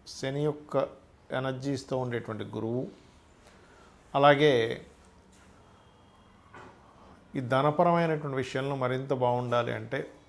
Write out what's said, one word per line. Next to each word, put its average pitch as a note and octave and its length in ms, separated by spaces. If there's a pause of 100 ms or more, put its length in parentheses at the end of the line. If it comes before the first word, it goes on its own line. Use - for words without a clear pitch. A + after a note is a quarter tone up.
శని C#3 360
యొక్క D3 440 (440)
ఎనర్జీస్తో C3 640
ఉండేటువంటి A2+ 460
గురువు, A2+ 420 (1300)
అలాగే C#3 720 (2500)
ఈ C#3 40
ధనపరమైనటువంటి D3+ 960
విషయంలో C3+ 400
మరింత C3 360
బాగుండాలి B2 600
అంటే A#2 380 (180)